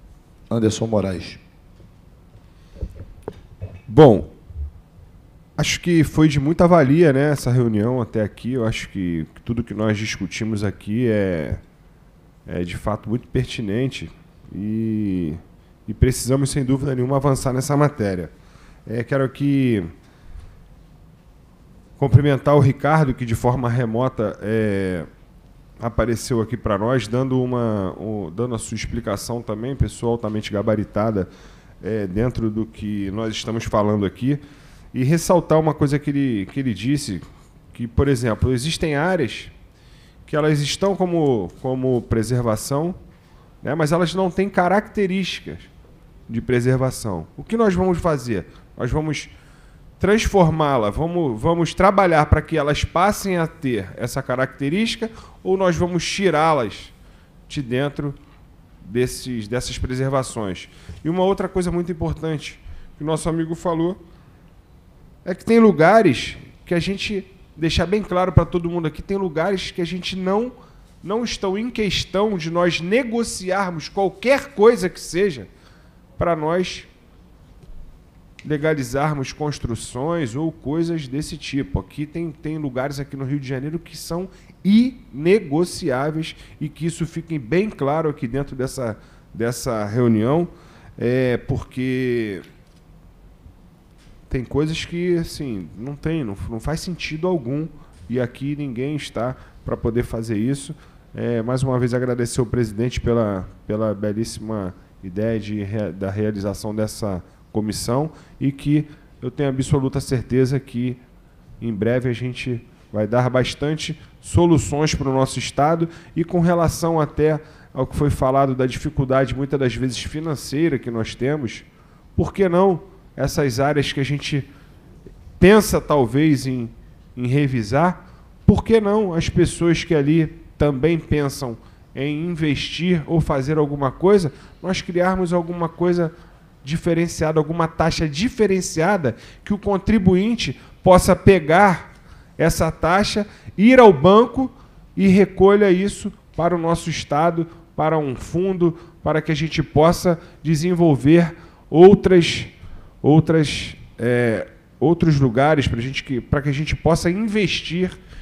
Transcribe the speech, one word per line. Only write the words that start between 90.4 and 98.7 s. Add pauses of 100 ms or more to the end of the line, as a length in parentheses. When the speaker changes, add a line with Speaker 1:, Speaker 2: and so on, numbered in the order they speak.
Speaker 2:
é,
porque (1900)
tem
coisas
que,
assim,
não
tem,
não, (140)
não
faz
sentido
algum (440)
e
aqui
ninguém